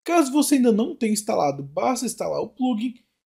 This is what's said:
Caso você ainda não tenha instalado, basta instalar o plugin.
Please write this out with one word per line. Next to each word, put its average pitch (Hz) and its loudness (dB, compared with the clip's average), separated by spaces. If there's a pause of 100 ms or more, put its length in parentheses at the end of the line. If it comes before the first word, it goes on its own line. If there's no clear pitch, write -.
Caso 330 2
você 294 2
ainda 247 4
não 226 2
tenha 220 -2
instalado, 147 -2
basta 214 -2
instalar 160 -4
o 220 -6
plugin. 247 -4 (380)